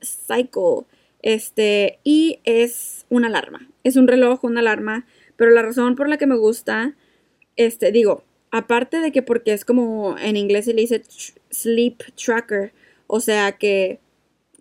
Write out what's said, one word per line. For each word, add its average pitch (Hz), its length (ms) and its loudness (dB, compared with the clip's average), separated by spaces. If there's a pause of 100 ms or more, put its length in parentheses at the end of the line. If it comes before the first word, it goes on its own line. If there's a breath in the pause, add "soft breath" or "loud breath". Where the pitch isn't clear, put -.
Cycle, - 840 -4 (340)
este, 208 840 -2
y 311 400 2
es 233 640 -2
una 240 180 2
alarma, 202 420 -8 (140)
es 254 140 0
un 254 100 6
reloj, 254 360 4
una 233 180 -2
alarma, 214 440 -2 (300 soft breath)
pero 233 160 6
la 233 100 8
razón 240 340 -2
por 277 140 -2
la 302 80 0
que 294 80 -2
me 269 100 2
gusta, 226 600 -2 (600)
este, 226 360 0
digo, 208 320 2 (280)
aparte 240 480 -2
de 320 120 -2
que 262 100 0
porque 233 320 -2
es 208 100 -6
como, 220 540 -2
en 214 200 -4
inglés 202 280 -2
se 233 80 0
le 220 80 2
dice 233 220 -2
tr-, - 300 -20 (180)
sleep 233 460 -2 (180)
tracker, 220 580 -4 (320 soft breath)
o 220 140 -4
sea 208 340 -2
que 196 460 -2 (600)